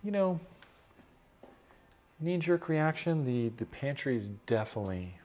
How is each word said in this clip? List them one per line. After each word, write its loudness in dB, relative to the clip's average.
You -4
know, 4
knee-jerk 2
reaction, 2
the, 2
the -4
pantry -2
is -2
definitely -2